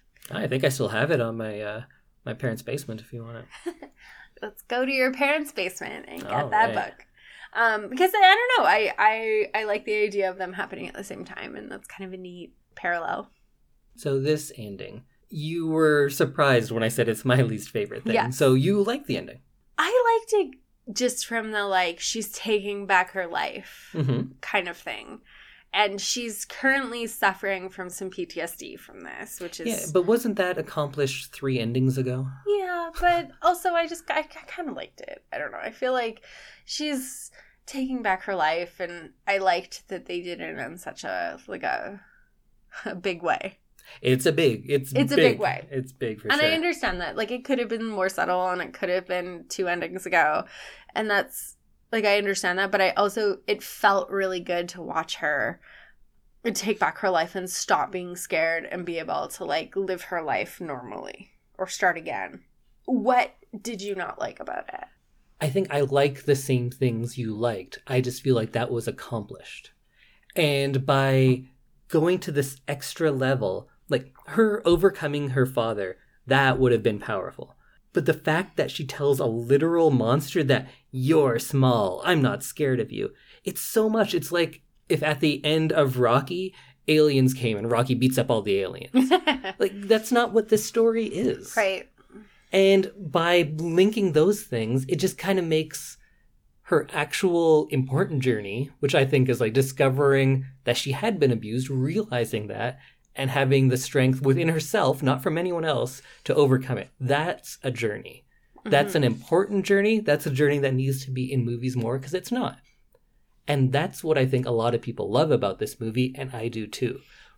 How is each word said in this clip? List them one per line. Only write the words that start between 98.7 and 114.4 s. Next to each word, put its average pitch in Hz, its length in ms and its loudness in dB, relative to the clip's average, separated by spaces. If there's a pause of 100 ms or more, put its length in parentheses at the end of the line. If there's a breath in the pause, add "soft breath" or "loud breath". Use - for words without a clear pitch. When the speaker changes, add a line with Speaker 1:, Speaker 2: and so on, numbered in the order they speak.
Speaker 1:
which - 140 2
I 139 100 6
think 131 240 4
is, 120 120 2
like, 110 120 2
discovering 135 920 2 (180)
that 120 120 2
she 139 160 -4
had 196 280 -2
been 135 100 6
abused, 113 400 -4
realizing 127 800 -2
that, 113 300 -6 (360 soft breath)
and 135 160 -2
having 135 380 4
the 127 80 4
strength 131 460 2
within 135 260 4
herself, 156 540 0
not 135 200 0
from 160 160 -2
anyone 175 280 -2
else, 127 360 -2 (220 loud breath)
to - 100 0
overcome 131 440 4
it. 98 100 -10 (100)
That's 143 640 -2
a 135 80 -2
journey. 110 540 -6 (400)
That's 147 300 4
Speaker 2:
Mm-hmm. - 20 2
Speaker 1:
an 147 80 4
important 190 640 2
journey. 208 340 4
That's 151 260 0
a 156 40 -2
journey 143 300 4
that 131 140 2
needs 135 300 0
to 131 60 -8
be 127 220 -4
in 127 120 2
movies 120 320 -4
more, 123 220 -2
'cause 135 160 -8
it's 185 180 -6
not. 240 260 -2 (880)
And 131 260 2
that's 156 320 -2
what 160 120 2
I 131 100 4
think 131 200 0